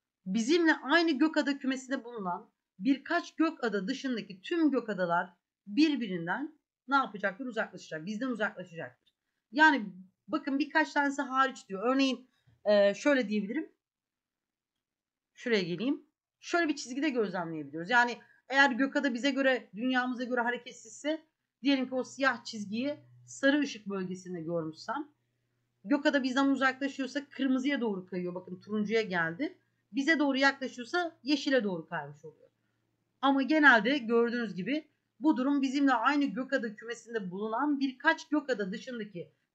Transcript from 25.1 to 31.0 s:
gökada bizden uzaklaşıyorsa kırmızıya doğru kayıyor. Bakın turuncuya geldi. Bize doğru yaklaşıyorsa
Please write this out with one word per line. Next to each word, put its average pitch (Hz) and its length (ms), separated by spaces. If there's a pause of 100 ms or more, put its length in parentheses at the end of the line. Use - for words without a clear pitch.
gökada 285 400
bizden 269 240
uzaklaşıyorsa 269 840
kırmızıya 262 520
doğru 196 240
kayıyor. 180 300
Bakın 180 260
turuncuya 214 400
geldi. 180 580 (320)
Bize 269 280
doğru 277 180
yaklaşıyorsa 277 840